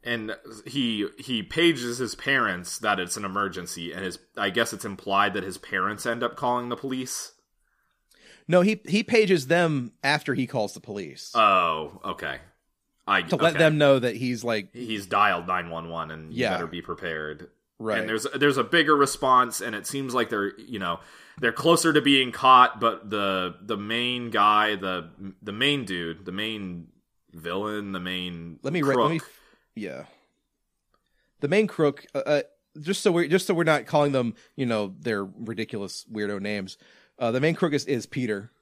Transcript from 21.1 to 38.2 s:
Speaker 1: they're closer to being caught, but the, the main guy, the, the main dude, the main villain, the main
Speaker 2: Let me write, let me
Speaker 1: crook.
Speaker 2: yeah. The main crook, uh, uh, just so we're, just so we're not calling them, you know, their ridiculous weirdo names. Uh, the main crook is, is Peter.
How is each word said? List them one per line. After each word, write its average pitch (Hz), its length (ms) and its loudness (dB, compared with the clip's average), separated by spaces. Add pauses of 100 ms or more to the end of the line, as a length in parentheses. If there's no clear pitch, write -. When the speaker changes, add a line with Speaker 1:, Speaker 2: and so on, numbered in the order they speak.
Speaker 1:
they're 196 120 2
closer 165 400 4
to 151 100 6
being 135 300 4
caught, 127 480 6
but 110 300 0
the, 95 520 0
the 104 140 -4
main 120 540 -4
guy, 107 460 4
the, 92 340 -6 (320)
the 101 100 -10
main 135 320 0
dude, 87 400 -6
the 92 80 -10
main 98 560 -8 (440)
villain, 98 600 -6
the 92 80 -6
main 87 640 -8
Speaker 2:
Let 139 100 -6
me 175 100 -2
write, 135 160 2
let 117 120 2
me 165 100 -2
Speaker 1:
crook. - 120 -20 (440)
Speaker 2:
yeah. 78 280 -10 (1400)
The 143 80 -2
main 202 200 4
crook, 147 360 0 (100)
uh, 139 120 0
uh, 147 160 2 (380)
just 170 220 -4
so 196 100 4
we're, 170 160 2
just 180 180 2
so 190 80 2
we're 165 100 2
not 147 220 2
calling 147 260 2
them, 120 220 0 (220)
you 135 100 -2
know, 104 320 0
their 107 260 -2
ridiculous 107 880 -10
weirdo 104 280 -4
names. 101 360 -6 (420)
Uh, 120 120 0
the 123 100 0
main 160 140 2
crook 165 180 0
is, 143 140 0
is 123 200 -2
Peter. 110 440 -6 (120)